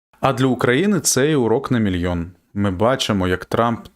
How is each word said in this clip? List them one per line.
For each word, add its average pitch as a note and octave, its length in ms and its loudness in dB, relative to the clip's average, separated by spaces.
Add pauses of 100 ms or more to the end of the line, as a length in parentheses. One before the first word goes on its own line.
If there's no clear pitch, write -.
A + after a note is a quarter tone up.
(200)
А C3 140 2
для B2+ 120 0
України C3+ 540 2
це C3+ 320 0
і D#3 40 0
урок A#2+ 360 0
на B2 80 2
мільйон. F2+ 520 -2 (220)
Ми G2+ 180 -2
бачимо, G2+ 560 0
як F#2 180 -2
Трамп A#2 500 -2